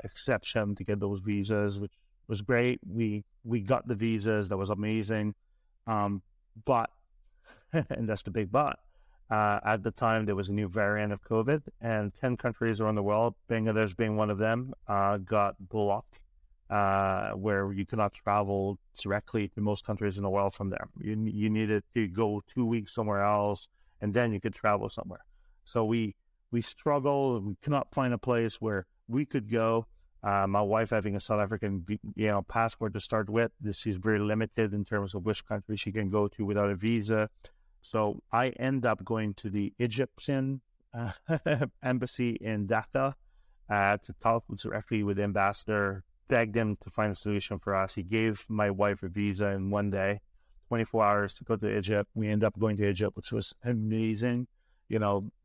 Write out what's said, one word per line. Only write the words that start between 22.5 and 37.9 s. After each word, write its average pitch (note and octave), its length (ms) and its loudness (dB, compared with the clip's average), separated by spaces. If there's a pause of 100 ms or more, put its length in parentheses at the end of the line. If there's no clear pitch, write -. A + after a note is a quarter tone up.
two B2 120 2
weeks A2+ 280 -2
somewhere G#2 300 0
else, G#2 440 2 (340)
and G#2 120 -2
then A#2 180 2
you G2+ 80 -2
could G#2 140 -4
travel G#2 360 0
somewhere. - 360 -12 (380)
So A2+ 220 -2
we, A2 300 0 (360)
we A#2+ 100 2
struggled. C#3 840 0
We G#2 160 -6
could D3 100 -4
not C#3 200 0
find B2+ 220 0
a A2 60 -2
place A#2 420 0
where G2+ 240 0 (220)
we C3+ 180 0
could G#2+ 240 -4
go. A2+ 380 2 (360)
Uh, G2+ 240 2
my G2+ 140 2
wife G#2+ 300 0
having G#2 240 0
a G2 40 -4
South G#2+ 200 0
African, G2 420 -2
vi-, G#2 180 -6 (160)
you G#2+ 120 0
know, G2+ 160 0
passport A2+ 500 -2
to G#2 60 -6
start G#2+ 300 -2
with, A2+ 300 2
this G#2 260 -6
is G#2 100 0
very G#2 240 2
limited G#2+ 540 0
in G#2 120 -2
terms G2+ 300 -4
of F2+ 100 -6
which G#2+ 200 -2
country G#2 320 -4
she G2 140 -4
can G#2 180 -2
go G#2 180 4
to G#2 180 -6
without G2+ 240 2
a G2+ 60 0
visa. G#2+ 540 0 (520)
So G#2+ 500 -2